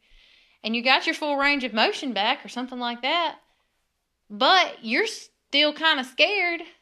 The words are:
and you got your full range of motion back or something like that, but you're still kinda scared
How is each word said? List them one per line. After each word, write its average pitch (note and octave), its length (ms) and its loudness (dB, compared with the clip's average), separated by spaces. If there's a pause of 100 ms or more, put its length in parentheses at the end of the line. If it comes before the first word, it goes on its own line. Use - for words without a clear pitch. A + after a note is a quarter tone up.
(640)
and A3+ 120 -2
you A#3+ 80 -2
got C4+ 220 2
your D#4 100 -2
full D4 220 -2
range C#4 260 2
of G#3+ 100 -6
motion C4 400 0
back A3 320 -2
or G3 40 -18
something B3 300 -8
like A#3+ 220 -6
that, D#4 360 -2 (920)
but D4+ 540 2
you're C#4+ 240 0
still - 680 -2
kinda D4 300 0
scared E4+ 580 0 (200)